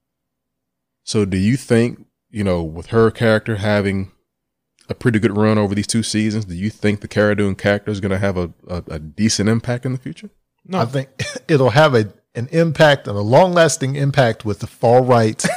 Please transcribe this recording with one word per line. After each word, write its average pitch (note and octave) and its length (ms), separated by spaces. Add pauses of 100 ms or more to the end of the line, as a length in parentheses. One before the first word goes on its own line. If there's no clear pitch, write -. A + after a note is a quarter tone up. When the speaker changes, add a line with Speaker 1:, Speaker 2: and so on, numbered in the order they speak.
(1040)
Speaker 1:
So G#2+ 220
do F#2+ 120
you G#2+ 200
think, A#2+ 480 (240)
you G#2 140
know, F2+ 180
with D#2+ 260
her A2+ 240
character A2 460
having G2 540 (800)
a - 60
pretty A#2 240
good G2+ 180
run G#2+ 200
over G2+ 180
these G#2+ 120
two A2+ 160
seasons, G#2+ 420
do F2 100
you F#2+ 140
think G#2 320
the G#2+ 60
Cara G#2 280
Dune G2 200
character G#2 360
is G2+ 80
gonna F#2+ 200
have G2 180
a, F2 140 (160)
a, F2 200
a D#2+ 120
decent G2+ 500
impact A#2+ 360
in C3 80
the C3+ 40
future? E3 320 (360)
Speaker 2:
No. F#3 140
Speaker 3:
I C3 60
think C3+ 240 (200)
<laughs> - 180
it'll C3+ 240
have C#3+ 240
a, G#2+ 160 (240)
an A#2+ 160
impact D#3+ 560
and G#2 100
a G2+ 40
long-lasting D3 720
impact C#3 500
with G#2 140
the - 80
far A#2+ 360
right, A#2 400 (140)